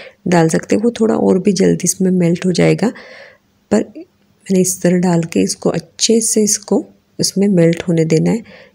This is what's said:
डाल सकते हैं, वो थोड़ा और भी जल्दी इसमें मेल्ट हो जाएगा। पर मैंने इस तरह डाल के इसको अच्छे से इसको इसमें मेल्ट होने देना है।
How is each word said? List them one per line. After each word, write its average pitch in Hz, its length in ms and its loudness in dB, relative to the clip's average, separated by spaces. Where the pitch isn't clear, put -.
डाल 170 200 2
सकते - 280 -2
हैं, 208 60 -2
वो 240 100 0
थोड़ा 226 240 0
और 196 220 2
भी 196 160 0
जल्दी 175 300 0
इसमें 185 280 0
मेल्ट 175 340 0
हो 185 60 0
जाएगा। 165 400 0
पर - 220 -2
मैंने 190 140 2
इस - 220 -2
तरह 180 160 2
डाल 175 260 0
के 190 160 -2
इसको - 300 -2
अच्छे - 520 -2
से 220 200 -2
इसको 208 420 -2
इसमें - 300 -2
मेल्ट 170 400 2
होने 165 180 0
देना 165 240 0
है। 226 120 -2